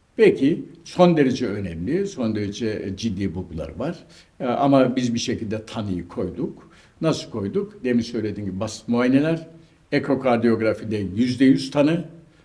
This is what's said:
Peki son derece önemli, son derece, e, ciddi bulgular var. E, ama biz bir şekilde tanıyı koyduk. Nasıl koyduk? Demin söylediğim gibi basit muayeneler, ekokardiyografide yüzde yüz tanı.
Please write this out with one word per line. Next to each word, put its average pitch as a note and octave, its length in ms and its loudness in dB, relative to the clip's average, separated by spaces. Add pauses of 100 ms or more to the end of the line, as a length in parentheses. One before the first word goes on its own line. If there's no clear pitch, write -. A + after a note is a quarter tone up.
(160)
Peki F3 480 4 (200)
son F3 320 4
derece C3 300 2
önemli, G2 600 -4
son A2+ 300 -4
derece, G#2 480 -4
e, G2 120 -6
ciddi G2 380 -4
bulgular E2 440 -8
var. D3 200 -6 (420)
E, - 40 -6
ama B2+ 520 4
biz B2 180 -2
bir A#2 40 -2
şekilde G#2+ 480 -6
tanıyı G2 420 -6
koyduk. G#2 640 -8 (300)
Nasıl D#3+ 300 -2
koyduk? A2+ 540 -6
Demin A#2+ 180 2
söylediğim G#2 480 -6
gibi F#2 100 -6
basit - 280 -8
muayeneler, C3+ 580 2 (460)
ekokardiyografide A#2 1040 0
yüzde A2 480 0
yüz C3 260 6
tanı. D#3 340 2 (400)